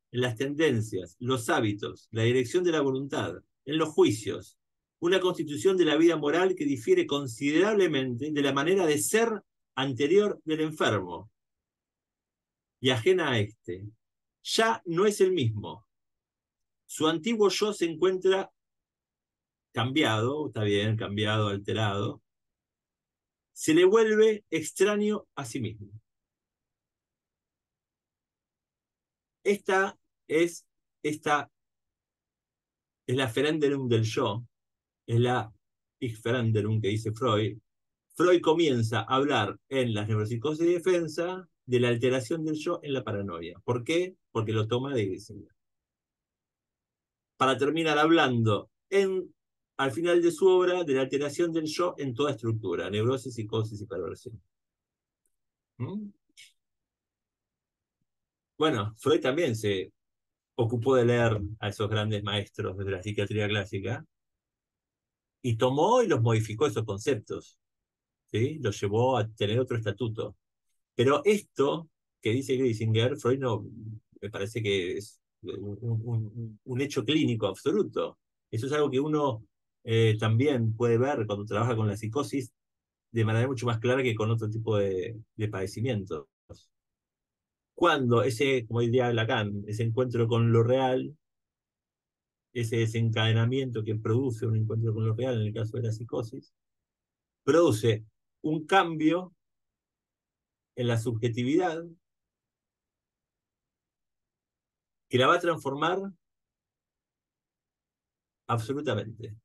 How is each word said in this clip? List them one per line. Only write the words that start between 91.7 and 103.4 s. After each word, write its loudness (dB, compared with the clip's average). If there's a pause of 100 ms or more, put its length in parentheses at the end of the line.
ese -2
desencadenamiento 0
que -4
produce -2
un 0
encuentro -2
con -2
lo -2
real, -2
en -2
el -6
caso -6
de -6
la -4
psicosis, -8 (880)
produce 4 (380)
un -2
cambio 2 (1400)
en -2
la 2
subjetividad 0 (3250)